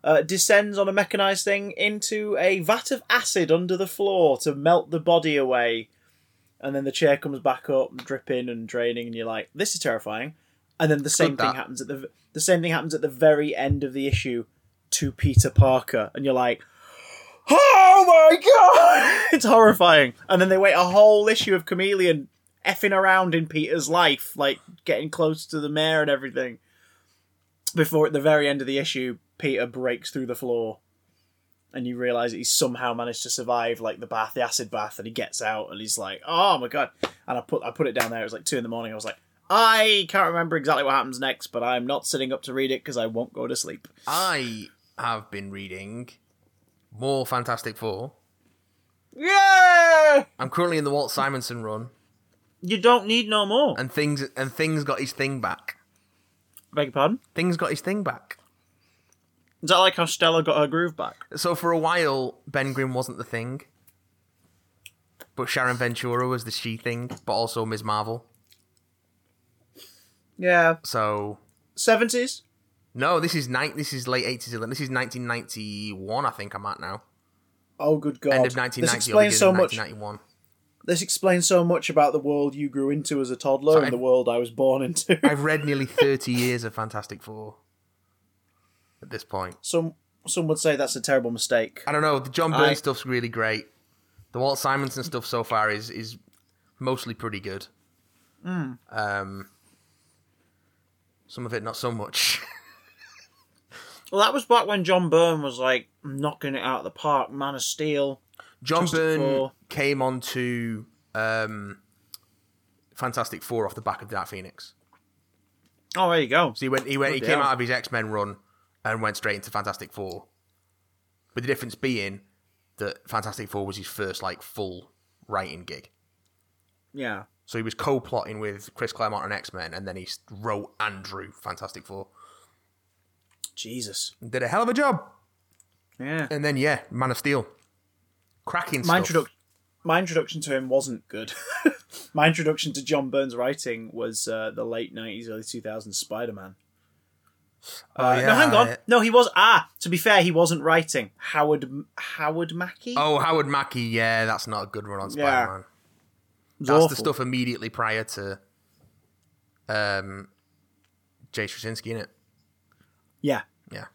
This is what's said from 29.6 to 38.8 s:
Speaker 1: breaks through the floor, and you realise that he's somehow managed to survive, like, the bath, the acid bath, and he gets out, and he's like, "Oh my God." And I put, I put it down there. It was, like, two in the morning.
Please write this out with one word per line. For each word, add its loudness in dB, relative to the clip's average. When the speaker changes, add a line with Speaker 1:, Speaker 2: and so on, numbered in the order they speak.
Speaker 1:
breaks -6
through -6
the -8
floor, -6
and -10
you -8
realise -2
that -10
he's -4
somehow -2
managed -8
to -10
survive, -2
like, -6
the -16
bath, -6
the -4
acid -4
bath, -8
and -12
he -12
gets -8
out, -4
and -14
he's -6
like, -10
"Oh 4
my -6
God." -4
And -4
I -4
put, -4
I -8
put -2
it -4
down -2
there. -6
It -6
was, -10
like, -14
two -2
in -4
the -8
morning. -8